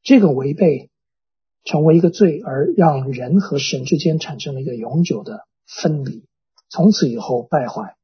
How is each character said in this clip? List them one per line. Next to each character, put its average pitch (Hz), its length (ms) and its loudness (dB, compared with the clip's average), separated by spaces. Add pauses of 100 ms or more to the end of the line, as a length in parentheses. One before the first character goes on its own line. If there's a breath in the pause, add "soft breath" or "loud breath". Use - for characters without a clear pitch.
这 262 200 6
个 170 100 4
违 135 220 -2
背 151 360 0 (760)
成 151 180 -2
为 160 140 6
一 - 20 6
个 170 100 4
罪， 170 300 2
而 139 380 -2
让 139 340 2
人 127 300 0
和 147 160 -4
神 135 260 -4
之 151 140 0
间 156 200 0
产 - 220 -8
生 139 160 -8
了 131 60 -8
一 - 20 -8
个 123 120 -8
永 117 280 -2
久 110 200 -2
的 107 180 -14 (260)
分 147 380 -4
离， - 180 -12 (460)
从 185 240 4
此 143 160 0
以 117 80 -6
后 120 240 -4
败 127 260 -2
坏。 107 360 -10